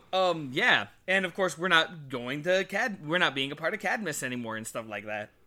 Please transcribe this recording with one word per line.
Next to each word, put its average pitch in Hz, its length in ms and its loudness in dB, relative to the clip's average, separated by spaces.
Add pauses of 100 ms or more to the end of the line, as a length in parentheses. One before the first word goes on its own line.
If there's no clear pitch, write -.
(120)
um, 170 400 2
yeah. 151 340 4 (220)
And 190 180 2
of 170 80 -8
course, 185 240 0
we're 170 80 0
not 160 420 4
going 127 360 -6
to 185 200 4
Cad-, 196 440 -4
we're 170 100 2
not 156 160 4
being 135 160 -2
a 147 60 -8
part 165 180 -2
of 208 60 -6
Cadmus 185 420 -2
anymore 123 340 -4
and 110 120 -8
stuff 113 200 -8
like 104 180 -8
that. 107 240 -6 (160)